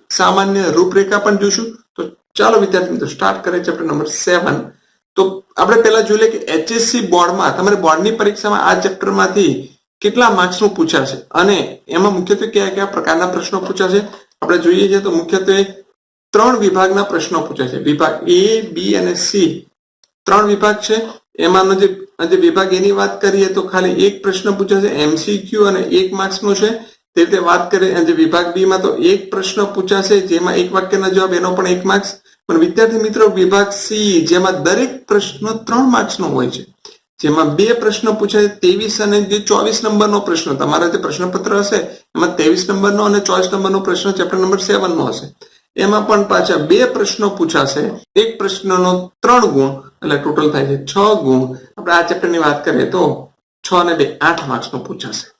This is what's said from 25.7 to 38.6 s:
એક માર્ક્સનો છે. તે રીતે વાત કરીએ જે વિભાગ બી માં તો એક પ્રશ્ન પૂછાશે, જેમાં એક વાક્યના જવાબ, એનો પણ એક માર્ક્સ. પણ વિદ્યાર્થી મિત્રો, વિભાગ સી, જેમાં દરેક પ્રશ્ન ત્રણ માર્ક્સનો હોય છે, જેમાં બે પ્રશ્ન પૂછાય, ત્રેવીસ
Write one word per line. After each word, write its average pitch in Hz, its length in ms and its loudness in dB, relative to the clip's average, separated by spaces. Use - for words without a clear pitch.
એક 185 340 0
માર્ક્સનો 196 400 -2
છે. 214 160 2
તે 170 100 4
રીતે 190 120 2
વાત 175 340 0
કરીએ 190 220 2
જે 165 200 2
વિભાગ 170 400 2
બી 190 120 0
માં 190 160 2
તો 185 140 0
એક 190 360 0
પ્રશ્ન 196 340 -4
પૂછાશે, 196 540 0
જેમાં 180 360 -2
એક 180 180 0
વાક્યના 190 340 0
જવાબ, 185 260 2
એનો 185 220 0
પણ 185 120 0
એક 180 180 -2
માર્ક્સ. 196 280 -2
પણ 170 100 2
વિદ્યાર્થી 220 400 2
મિત્રો, 214 300 2
વિભાગ 190 420 2
સી, 202 560 0
જેમાં 180 380 2
દરેક 226 440 -2
પ્રશ્ન 202 400 -2
ત્રણ 233 440 0
માર્ક્સનો 208 360 -2
હોય 127 220 -2
છે, - 160 -10
જેમાં 151 360 0
બે 214 180 4
પ્રશ્ન 220 400 0
પૂછાય, 208 340 2
ત્રેવીસ 202 540 0